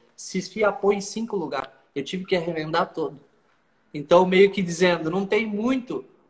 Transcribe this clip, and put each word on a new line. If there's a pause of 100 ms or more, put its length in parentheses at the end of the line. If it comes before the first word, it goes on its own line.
(160)
Se
esfiapou
em
cinco
lugares. (220)
Eu
tive
que
arremendar
todo." (720)
Então,
meio
que
dizendo,
"Não
tem
muito (240)